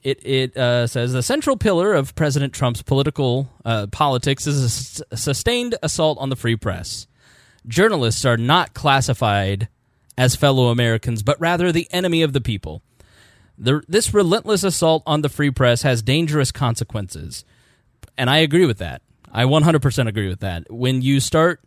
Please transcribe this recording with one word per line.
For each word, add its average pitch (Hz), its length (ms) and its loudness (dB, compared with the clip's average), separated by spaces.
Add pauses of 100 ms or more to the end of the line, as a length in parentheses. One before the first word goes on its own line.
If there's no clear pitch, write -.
It, - 240 -6
it, 131 300 -2
uh, 120 300 2
says, 123 260 -2
"The 127 100 -2
central 277 360 0
pillar 196 340 2
of 139 220 0
President 143 400 0
Trump's 120 260 -2
political, 135 680 0 (160)
uh, 110 220 -2
politics 135 580 0
is 143 160 0
a - 20 2 (480)
s-, 110 100 -8
sustained 233 600 -2
assault 156 360 0
on 135 120 -6
the 127 60 -4
free 117 200 0
press. 90 500 -8 (600)
Journalists 139 580 0
are 120 140 4
not 143 340 0
classified 107 960 0 (480)
as 127 200 2
fellow 131 320 2
Americans, 117 540 0
but 139 160 0
rather 175 320 0
the 170 220 -2
enemy 175 300 0
of 151 100 0
the 135 80 0
people. 87 420 -8 (760)
The, 135 300 0
this 208 260 0
relentless 202 500 2
assault 160 400 2
on 151 160 2
the 147 80 -2
free 143 220 0
press 123 320 2
has 127 180 2
dangerous 147 500 0
consequences." 104 960 -6 (720)
And 127 140 0
I 147 80 4
agree 160 260 4
with 117 140 0
that. 71 240 -10 (280)
I 117 140 0
one 147 200 4
hundred 160 180 4
percent 127 260 0
agree 101 220 -2
with 90 100 -6
that. 87 320 -8
When 127 300 -2
you 135 180 2
start 160 460 2